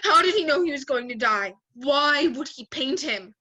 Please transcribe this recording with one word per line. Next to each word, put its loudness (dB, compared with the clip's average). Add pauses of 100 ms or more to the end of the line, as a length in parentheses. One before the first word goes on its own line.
How 6
did 2
he 2
know 2
he 0
was -8
going -4
to -10
die? 0 (200)
Why 2
would -4
he -16
paint -4
him? -8